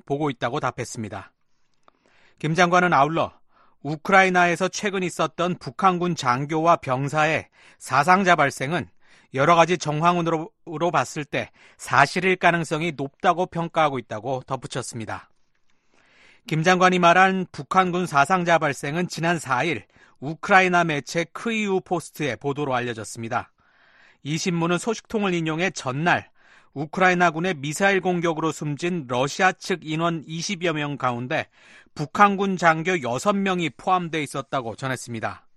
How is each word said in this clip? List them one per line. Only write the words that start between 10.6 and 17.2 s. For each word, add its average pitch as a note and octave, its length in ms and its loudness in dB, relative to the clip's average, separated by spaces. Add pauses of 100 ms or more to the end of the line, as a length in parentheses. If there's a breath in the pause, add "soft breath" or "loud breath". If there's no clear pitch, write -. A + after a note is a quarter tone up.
봤을 C#3+ 320 -2
때 B2 260 -6 (260 soft breath)
사실일 F3 600 2
가능성이 E3 580 0
높다고 F3 520 -2
평가하고 D#3 520 -2
있다고 A#2+ 460 -8
덧붙였습니다. A#2 840 -10 (1160 soft breath)
김 D#3 160 -2
장관이 F#3 360 4
말한 F#3 520 6